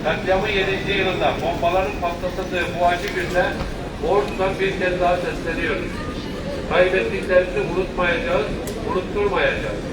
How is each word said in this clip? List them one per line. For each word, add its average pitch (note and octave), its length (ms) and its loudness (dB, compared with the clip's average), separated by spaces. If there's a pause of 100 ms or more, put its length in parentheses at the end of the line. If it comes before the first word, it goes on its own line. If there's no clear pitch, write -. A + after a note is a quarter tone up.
Katliamın F#3+ 560 2
yedinci F#3+ 400 0
yılında F3+ 300 2 (140)
bombaların F3 580 2
patlatıldığı F3+ 640 -2 (140)
bu F3 60 4
acı F3 220 2
günde F3+ 360 0 (680)
Ordu'dan F#3+ 500 2
bir F#3+ 200 0
kez F3+ 220 0
daha F3 240 4
sesleniyoruz. A3+ 680 -2 (800)
Kaybettiklerimizi F#3 920 4 (100)
unutmayacağız, F3+ 760 0 (420)
unutturmayacağız. F3 920 0 (120)